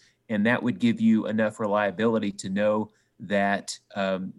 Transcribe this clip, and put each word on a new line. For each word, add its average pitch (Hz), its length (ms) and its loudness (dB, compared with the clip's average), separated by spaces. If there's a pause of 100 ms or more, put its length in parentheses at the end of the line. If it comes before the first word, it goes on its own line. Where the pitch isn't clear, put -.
(300)
and 104 160 0
that 120 180 2
would 107 160 -2
give 113 220 2
you 110 260 4
enough 110 320 -2
reliability 104 720 0
to - 160 -12
know 107 400 0 (320)
that, 101 560 -2 (180)
um, 95 440 -2